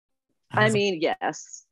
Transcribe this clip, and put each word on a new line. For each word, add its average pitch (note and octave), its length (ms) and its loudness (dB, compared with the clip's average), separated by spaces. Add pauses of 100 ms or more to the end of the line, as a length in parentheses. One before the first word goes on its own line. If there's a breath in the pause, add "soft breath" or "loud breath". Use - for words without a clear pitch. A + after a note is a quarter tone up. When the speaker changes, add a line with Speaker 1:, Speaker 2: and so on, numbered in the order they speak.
(520)
Speaker 1:
I - 80 2
Speaker 2:
I G#3+ 40 6
Speaker 1:
was A3 100 2
like, G3+ 80 2
Speaker 2:
mean, F#3+ 180 0
yes. - 720 -4